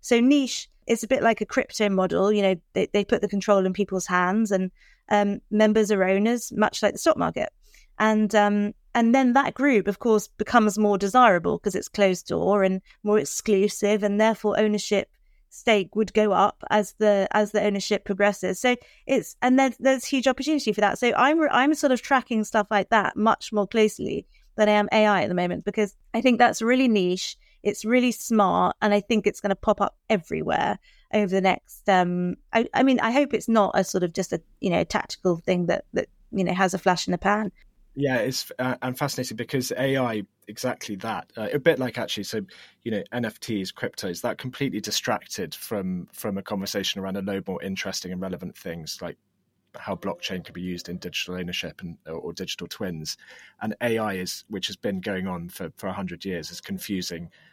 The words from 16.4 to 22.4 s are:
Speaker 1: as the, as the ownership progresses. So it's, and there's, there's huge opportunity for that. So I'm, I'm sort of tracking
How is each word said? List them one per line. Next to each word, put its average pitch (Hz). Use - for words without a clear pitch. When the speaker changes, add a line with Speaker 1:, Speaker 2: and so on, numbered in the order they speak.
Speaker 1:
as 208
the, 208
as 214
the 208
ownership 202
progresses. 196
So 247
it's, -
and 254
there's, 269
there's 262
huge 269
opportunity 269
for 208
that. 202
So 240
I'm, 302
I'm 277
sort 285
of 247
tracking 240